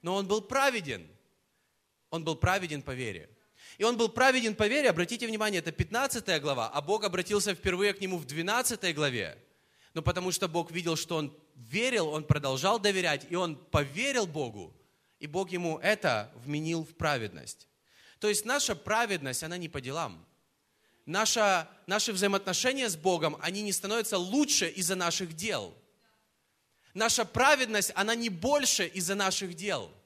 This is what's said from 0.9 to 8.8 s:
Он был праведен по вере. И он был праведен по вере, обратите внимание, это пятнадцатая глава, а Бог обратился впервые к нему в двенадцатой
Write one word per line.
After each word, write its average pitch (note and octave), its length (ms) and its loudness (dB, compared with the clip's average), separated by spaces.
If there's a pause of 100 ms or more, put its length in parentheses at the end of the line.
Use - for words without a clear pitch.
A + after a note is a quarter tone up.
Он E3 140 -6
был D#3+ 120 -2
праведен F3+ 460 0
по - 80 -12
вере. A2+ 400 -8 (480)
И G3 60 0
он A#3 140 4
был A3+ 120 4
праведен B3 460 4
по G#3+ 100 2
вере, C4 240 4
обратите G3+ 380 0
внимание, G#3+ 320 0
это D#3+ 120 -4
пятнадцатая G#3 680 0
глава, C3+ 300 0
а D3 120 -2
Бог G3+ 220 0
обратился G3 500 0
впервые G3 400 0
к G3+ 80 -6
нему F#3 160 -2
в D3+ 80 -8
двенадцатой F#3+ 680 -2